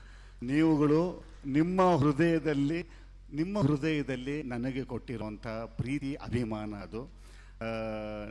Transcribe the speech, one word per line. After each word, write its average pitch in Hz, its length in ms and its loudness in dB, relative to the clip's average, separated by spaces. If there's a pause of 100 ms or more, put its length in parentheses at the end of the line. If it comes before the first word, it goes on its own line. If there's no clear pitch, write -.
(420)
ನೀವುಗಳು 151 840 4 (220)
ನಿಮ್ಮ 175 500 4
ಹೃದಯದಲ್ಲಿ, 151 840 2 (500)
ನಿಮ್ಮ 180 260 -2
ಹೃದಯದಲ್ಲಿ 143 840 0
ನನಗೆ 127 420 -4
ಕೊಟ್ಟಿರುವಂಥ 110 640 -8
ಪ್ರೀತಿ, 123 680 -6
ಅಭಿಮಾನ 110 600 -4
ಅದು. 104 300 -10
ಆ, - 600 -16 (680)